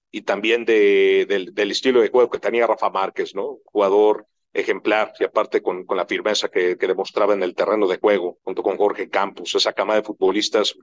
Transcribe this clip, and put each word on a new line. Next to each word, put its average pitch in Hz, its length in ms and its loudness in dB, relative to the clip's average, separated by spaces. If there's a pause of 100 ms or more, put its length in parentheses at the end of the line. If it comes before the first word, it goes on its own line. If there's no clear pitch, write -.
(100)
y 107 120 -12
también 110 420 -2
de, 98 640 4
del, 95 260 -4
del 104 160 -2
estilo 123 300 2
de 104 100 2
juego 123 200 2
que 107 80 -4
tenía 113 280 0
Rafa 104 240 -2
Márquez, 95 440 -4
¿no? 113 300 -8
Jugador 104 640 2 (260)
ejemplar 104 640 -2
y 104 60 -2
aparte - 380 -2
con, 90 240 -6
con 101 100 -4
la 90 80 -2
firmeza 98 440 -2
que, 90 280 0
que 98 100 -4
demostraba 95 460 0
en 98 100 -2
el 90 120 -4
terreno 104 340 0
de 90 100 -2
juego, 92 440 0
junto 92 200 -8
con 95 140 0
Jorge 98 320 0
Campos, 95 460 -4
esa 101 180 0
camada 107 280 0
de 107 60 -4
futbolistas 101 760 -2